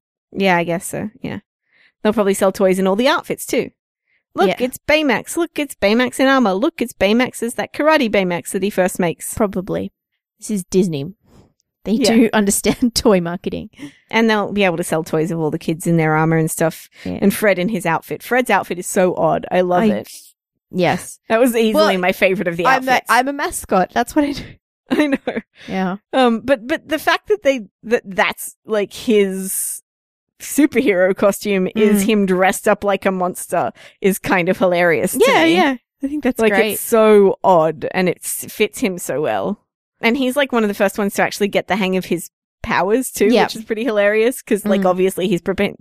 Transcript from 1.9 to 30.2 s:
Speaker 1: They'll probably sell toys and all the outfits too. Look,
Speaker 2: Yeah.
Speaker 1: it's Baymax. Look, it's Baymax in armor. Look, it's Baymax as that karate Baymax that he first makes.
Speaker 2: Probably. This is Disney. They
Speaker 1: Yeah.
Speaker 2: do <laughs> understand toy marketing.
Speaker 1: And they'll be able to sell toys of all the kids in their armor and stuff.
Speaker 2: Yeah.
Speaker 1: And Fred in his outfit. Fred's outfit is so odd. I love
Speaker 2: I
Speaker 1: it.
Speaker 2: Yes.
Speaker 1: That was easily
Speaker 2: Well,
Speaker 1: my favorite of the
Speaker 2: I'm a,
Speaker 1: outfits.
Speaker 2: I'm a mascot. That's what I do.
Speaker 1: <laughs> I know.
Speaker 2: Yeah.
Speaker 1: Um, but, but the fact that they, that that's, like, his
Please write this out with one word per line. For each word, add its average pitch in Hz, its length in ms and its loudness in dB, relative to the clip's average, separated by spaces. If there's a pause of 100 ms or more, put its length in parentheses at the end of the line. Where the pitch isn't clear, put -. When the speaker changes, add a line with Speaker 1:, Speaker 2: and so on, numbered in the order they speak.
Speaker 1:
They'll 214 100 0
probably 202 220 0
sell 196 180 2
toys 190 260 2
and 190 80 0
all 190 100 2
the 247 120 0
outfits - 380 -4
too. - 240 -2 (640)
Look, 285 140 2
Speaker 2:
Yeah. - 120 -2
Speaker 1:
it's 254 260 -4
Baymax. 294 520 0
Look, 339 200 -4
it's 294 160 -6
Baymax 233 460 0
in 262 60 4
armor. 262 260 4
Look, 247 300 -2
it's - 100 -4
Baymax 220 500 0
as 233 120 -6
that - 180 -8
karate 294 380 2
Baymax 180 400 -2
that 190 120 -4
he 202 80 0
first 185 280 0
makes. - 340 -4
Speaker 2:
Probably. 190 580 -4 (480)
This - 120 -16
is 196 140 -4
Disney. 175 500 0 (720)
They - 80 -2
Speaker 1:
Yeah. 226 220 2
Speaker 2:
do 226 160 4
<laughs> - 40 -6
understand 202 600 0
toy 190 280 2
marketing. 170 480 -8 (400)
Speaker 1:
And 226 180 2
they'll 208 240 0
be 202 120 0
able 170 120 2
to 175 80 -4
sell 160 180 -2
toys 165 280 -2
of 165 100 -4
all 151 100 0
the 165 80 -6
kids 165 280 -6
in 170 100 2
their 156 180 2
armor 160 220 2
and 160 140 0
stuff. - 400 -4 (160)
Speaker 2:
Yeah. 180 160 -8
Speaker 1:
And 202 100 4
Fred 196 260 2
in 185 120 -2
his 175 160 -4
outfit. - 360 -4
Fred's 247 280 -2
outfit 185 280 0
is 180 80 -10
so 185 280 0
odd. 165 360 0
I 185 120 2
love 180 220 2
Speaker 2:
I - 20 4
Speaker 1:
it. 208 240 -2 (600)
Speaker 2:
Yes. 180 480 -2 (120)
Speaker 1:
That 226 100 2
was 240 160 2
easily 220 160 2
Speaker 2:
Well, 208 260 4
Speaker 1:
my 180 140 0
favorite 190 340 0
of 170 120 -4
the 180 80 0
Speaker 2:
I'm 262 200 2
a, 262 60 0
Speaker 1:
outfits. - 160 0
Speaker 2:
I'm 247 200 2
a 285 40 -4
mascot. 277 640 -2
That's 240 200 -2
what 294 120 2
I 285 60 -6
do. - 120 -10 (240)
Speaker 1:
<laughs> - 220 -20
I 302 160 2
know. 254 320 -4 (280)
Speaker 2:
Yeah. 190 300 -4 (160)
Speaker 1:
Um, 240 320 2
but, 247 220 0
but 294 240 -6
the 302 80 -2
fact 349 300 -2
that 415 140 0
they, 262 260 0 (160)
that 226 200 0
that's, 190 500 -4 (120)
like, 208 260 -2
his 190 920 -2 (580)